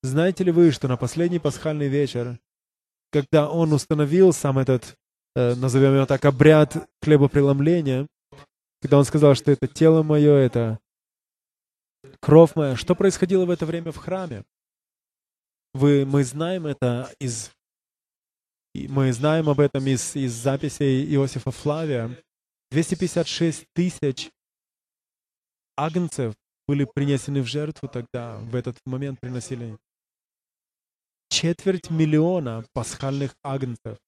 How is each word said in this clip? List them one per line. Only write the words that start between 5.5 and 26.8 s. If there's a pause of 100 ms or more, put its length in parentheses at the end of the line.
назовём
его
так,
обряд (140)
хлебопреломления, (720)
когда
Он
сказал,
что
«это
тело
моё,
это (1400)
кровь
моя»,
что
происходило
в
это
время
в
храме? (1300)
Вы,
мы
знаем
это
из, (1200)
и
мы
знаем
об
этом
из,
из
записей
Иосифа
Флавия. (540)
Двести
пятьдесят
шесть
тысяч (1500)
агнцев (340)
были